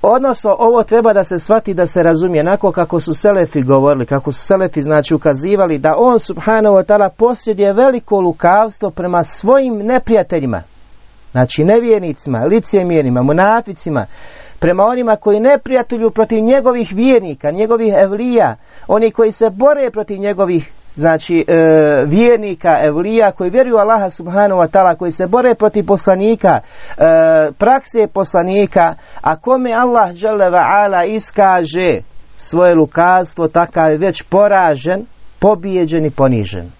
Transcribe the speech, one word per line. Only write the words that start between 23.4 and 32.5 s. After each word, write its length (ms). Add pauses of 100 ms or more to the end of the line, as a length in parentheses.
vjeruju 260
Allaha, 340
subhanahu 500
wa 80
ta'ala, 280
koji 160
se 140
bore 280
protiv 320
poslanika, 720
e, 420 (560)
prakse 540
poslanika, 840 (260)
a 160
kome 360
Allah, 420
dželle 360
ve 80
ala, 460
iskaže 960 (360)
svoje 380